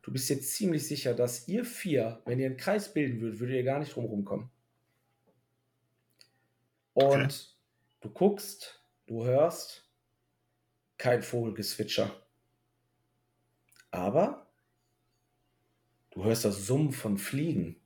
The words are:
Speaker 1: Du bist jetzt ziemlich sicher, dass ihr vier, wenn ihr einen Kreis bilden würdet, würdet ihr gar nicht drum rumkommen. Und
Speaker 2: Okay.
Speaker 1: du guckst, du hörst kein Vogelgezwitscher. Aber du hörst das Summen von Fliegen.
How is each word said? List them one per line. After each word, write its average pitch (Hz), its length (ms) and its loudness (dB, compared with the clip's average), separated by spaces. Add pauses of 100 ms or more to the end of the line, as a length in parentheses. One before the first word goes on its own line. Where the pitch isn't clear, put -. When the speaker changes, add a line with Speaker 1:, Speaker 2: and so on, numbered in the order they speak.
Speaker 1:
Du 131 80 -10
bist 131 180 -2
jetzt 135 240 -2
ziemlich 165 340 0
sicher, 135 280 -2
dass - 320 -2
ihr 233 180 0
vier, 117 600 -2
wenn 123 140 0
ihr 131 60 0
einen 131 120 -2
Kreis 202 360 -2
bilden 123 280 0
würdet, 107 180 -4
würdet 123 160 -2
ihr 123 80 2
gar 135 160 0
nicht 151 160 -8
drum 120 100 -4
rumkommen. 104 460 -4 (2500)
Und 135 120 8
Speaker 2:
Okay. 139 240 6 (720)
Speaker 1:
du 104 100 -12
guckst, - 720 0 (240)
du 113 160 -4
hörst 143 680 0 (1080)
kein 120 240 2
Vogelgezwitscher. 107 1000 -4 (1700)
Aber 127 540 0 (1600)
du 92 140 -10
hörst 113 220 2
das 98 200 0
Summen 135 260 2
von 101 280 -2
Fliegen. 135 680 -2